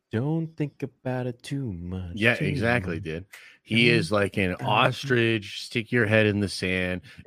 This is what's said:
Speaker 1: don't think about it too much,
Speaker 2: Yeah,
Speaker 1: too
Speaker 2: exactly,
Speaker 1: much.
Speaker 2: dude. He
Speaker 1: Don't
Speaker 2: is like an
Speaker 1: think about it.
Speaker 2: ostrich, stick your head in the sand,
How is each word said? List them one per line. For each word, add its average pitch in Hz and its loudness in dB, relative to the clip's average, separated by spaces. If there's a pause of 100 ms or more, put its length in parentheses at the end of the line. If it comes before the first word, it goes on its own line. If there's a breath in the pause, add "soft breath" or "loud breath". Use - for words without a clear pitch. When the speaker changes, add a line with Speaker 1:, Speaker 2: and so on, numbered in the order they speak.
(120)
Speaker 1:
don't 160 -2
think 147 -6
about 127 -6
it 123 -8
too 135 -6
much, 87 -8
Speaker 2:
Yeah, 113 4
Speaker 1:
too 151 -2
Speaker 2:
exactly, 98 0
Speaker 1:
much. 82 -6
Speaker 2:
dude. 80 -8 (380 loud breath)
He 113 4
Speaker 1:
Don't 117 6
Speaker 2:
is 82 0
like 101 2
an 95 2
Speaker 1:
think - -6
about 107 4
it. - 4
Speaker 2:
ostrich, 117 0
stick 117 -6
your 120 2
head 107 4
in 104 2
the 98 0
sand, 92 -2 (260 loud breath)